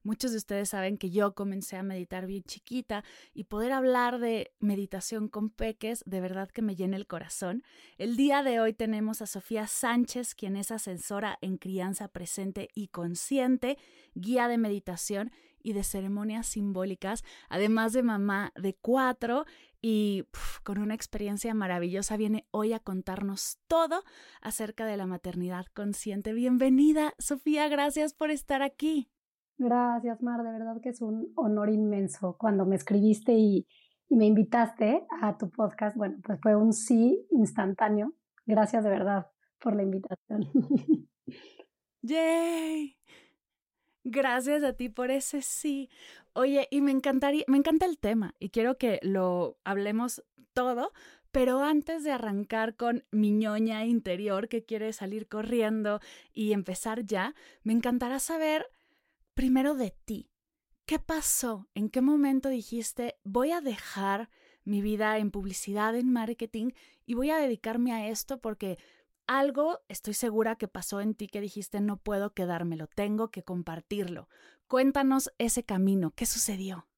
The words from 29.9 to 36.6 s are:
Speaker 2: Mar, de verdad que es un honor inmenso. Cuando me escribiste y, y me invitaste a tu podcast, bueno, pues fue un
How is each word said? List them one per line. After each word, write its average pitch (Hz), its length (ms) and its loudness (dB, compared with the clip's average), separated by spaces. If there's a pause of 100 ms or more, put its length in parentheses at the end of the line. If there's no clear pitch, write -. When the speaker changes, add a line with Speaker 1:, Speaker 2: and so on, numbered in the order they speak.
Speaker 2:
Mar, 240 220 -2
de 226 80 -6
verdad 226 300 -8
que 254 80 -6
es 240 120 -8
un 220 340 -4
honor 214 340 2
inmenso. 202 680 0
Cuando 202 280 2
me 190 100 4
escribiste 214 580 4
y, 208 340 6 (420)
y 277 60 6
me 220 100 10
invitaste 226 800 4 (160)
a 208 160 0
tu 185 120 -4
podcast, 214 480 -2
bueno, 196 260 -2
pues 202 180 -4
fue 214 140 6
un 214 180 8